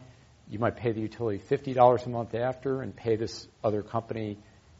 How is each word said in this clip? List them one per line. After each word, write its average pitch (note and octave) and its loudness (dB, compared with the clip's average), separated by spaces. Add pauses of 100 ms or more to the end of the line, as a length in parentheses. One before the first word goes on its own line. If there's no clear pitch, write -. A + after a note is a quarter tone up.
(500)
You G#2 -10
might A2 2
pay A#2+ 0
the G#2+ -4
utility A2 -4
fifty C3+ -4
dollars B2 8
a B2+ -6
month A#2 -6
after C3 -2
and G2+ -8
pay A2+ 0
this G#2+ -6 (160)
other G#2 0
company, A2 -6 (420)